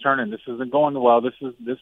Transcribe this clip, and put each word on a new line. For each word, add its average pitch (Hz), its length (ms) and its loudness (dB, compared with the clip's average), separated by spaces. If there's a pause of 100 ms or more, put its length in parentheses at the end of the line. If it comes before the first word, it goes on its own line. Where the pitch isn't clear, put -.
turning. 135 280 0
This 110 160 -10
isn't 123 240 -8
going 143 280 0
well. 120 220 6
This 123 200 -2
is, 131 200 -10
this 120 200 -8